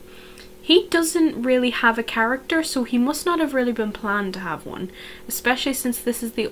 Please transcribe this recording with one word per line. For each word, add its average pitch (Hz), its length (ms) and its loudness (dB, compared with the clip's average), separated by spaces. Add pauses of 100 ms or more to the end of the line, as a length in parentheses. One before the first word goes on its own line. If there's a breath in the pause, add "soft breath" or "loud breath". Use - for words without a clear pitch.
(600 loud breath)
he - 300 4
doesn't 320 540 2
really 254 260 4
have 233 300 2
a 226 40 -2
character, 254 600 0
so 269 200 -2
he 247 140 0
must 269 280 2
not 349 140 2
have 285 140 0
really 247 180 2
been 220 200 -2
planned 202 420 -2
to 190 60 -10
have 170 260 -6
one, - 240 -8 (380 loud breath)
especially 254 460 0
since 247 260 -2
this 240 240 -2
is 226 80 -6
the 226 200 -2